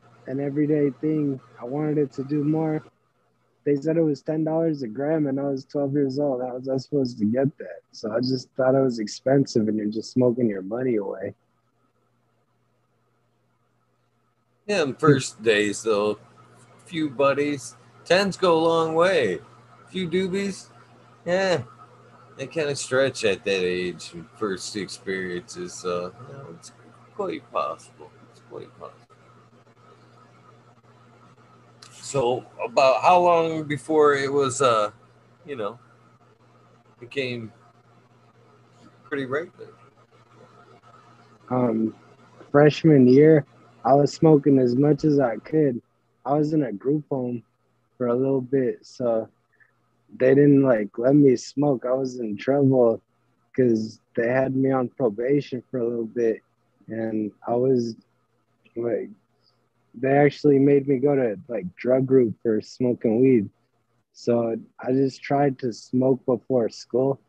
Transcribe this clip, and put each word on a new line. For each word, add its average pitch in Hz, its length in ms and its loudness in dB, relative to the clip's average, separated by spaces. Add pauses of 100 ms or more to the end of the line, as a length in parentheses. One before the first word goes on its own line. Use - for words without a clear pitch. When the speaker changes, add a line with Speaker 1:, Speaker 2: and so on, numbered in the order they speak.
(280)
Speaker 1:
an 135 120 -6
everyday 143 520 -2 (100)
thing. 147 380 -2 (200)
I 120 60 -14
wanted 147 320 -4
it 143 160 -2
to 135 100 -8
do 143 200 -4
more. 156 400 -2 (800)
They 143 120 0
said 156 220 -2
it 165 60 4
was 147 180 -2
ten 160 220 -4
dollars 156 400 -2
a 117 40 -6
gram, 147 380 -2
and 135 140 -2
I 139 60 -4
was 135 200 -4
twelve 143 280 -4
years 139 260 0
old. 131 240 -2
How 127 140 -8
was 127 120 -10
I 131 80 -2
supposed 127 400 -4
to 104 80 0
get 135 320 0
that? - 240 -16 (100)
So 110 200 -10
I 113 80 -2
just 127 360 -4
thought 131 200 2
it 135 60 2
was 120 180 0
expensive, 120 680 0
and 110 120 -2
you're 104 80 -4
just 107 240 -8
smoking 123 360 2
your 98 140 -6
money 117 360 -4
away. 98 360 -8 (3250)
Speaker 2:
Yeah, 196 160 0
in 131 100 -4
first 135 480 2
days, 104 400 2
though, 104 380 -2 (640)
few 156 240 -6
buddies. 139 640 -2 (300)
Tens 190 320 0
go 175 200 4
a 160 60 2
long 160 320 2
way. 156 460 2 (480)
Few 180 200 -6
doobies, 190 600 -4 (560)
yeah, 180 380 0 (720)
they 131 100 -10
kinda 147 300 -4
stretch 131 480 -2
at 98 180 -2
that 95 220 0
age, 90 480 -4 (240)
first 101 400 -8
experiences. 90 960 -10
So, 90 400 -8 (160)
you 69 40 -20
know, 139 120 -18 (120)
it's - 140 -20 (420)
quite 175 380 -10
possible. 76 580 -8 (220)
It's - 80 -20 (100)
quite - 300 -18
possible. - 360 -20 (2750)
So, 123 540 -4 (180)
about 123 380 0
how 180 180 4
long 165 460 0
before 147 500 2
it 139 160 -4
was, 139 300 -2
uh, 110 300 2 (540)
you 143 120 -14
know, 110 200 -8 (1200)
became 120 500 -8 (1500)
pretty 139 220 -8
regular? 147 480 -10 (1800)
Speaker 1:
Um, 117 440 -2 (560)
freshman 147 580 6
year, 147 380 8 (380)
I 131 100 2
was 143 200 4
smoking 151 460 6
as 123 180 2
much 147 260 2
as 147 160 2
I 117 160 0
could. 139 460 -2 (440)
I 139 80 -2
was 151 180 0
in 156 120 0
a 110 100 -6
group 143 360 -4
home 123 320 -6 (560)
for 123 100 -4
a 120 60 0
little 135 280 0
bit, 127 440 -2
so 113 440 -4 (880)
they 131 180 4
didn't, 143 260 6
like, 110 360 0
let 127 180 2
me 135 220 6
smoke. 139 480 -2
I 123 80 -2
was 131 260 -4
in 107 160 -6
trouble 131 640 2 (540)
'cause 113 460 0 (120)
they 117 140 -4
had 131 260 0
me 135 180 0
on 127 180 -2
probation 127 800 -2
for 131 80 -6
a 117 80 -2
little 117 180 -4
bit, 113 360 -2 (480)
and 110 420 -6 (160)
I 117 80 -2
was, 123 400 0 (800)
like, 113 340 -6 (840)
they 139 240 0
actually 143 420 4
made 139 260 4
me 139 140 0
go 143 160 0
to, 113 320 -2
like, 101 300 -8
drug 131 280 0
group 127 380 4
for 107 160 0
smoking 120 600 -2
weed. 123 280 4 (640)
So 117 480 -2 (200)
I 127 120 -6
just 135 320 -2
tried 139 360 0
to 123 120 -6
smoke 127 540 -2
before 123 420 0
school. - 600 -4